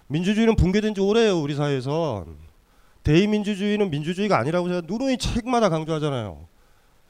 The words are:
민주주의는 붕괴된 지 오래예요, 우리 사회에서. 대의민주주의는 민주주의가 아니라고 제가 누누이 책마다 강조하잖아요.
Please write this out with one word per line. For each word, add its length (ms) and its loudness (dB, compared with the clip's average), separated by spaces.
민주주의는 460 2
붕괴된 400 2
지 60 -4
오래예요, 400 2
우리 140 -2
사회에서. 720 -2
대의민주주의는 840 2
민주주의가 480 -2
아니라고 300 -2
제가 180 -4
누누이 300 -2
책마다 540 0
강조하잖아요. 760 -4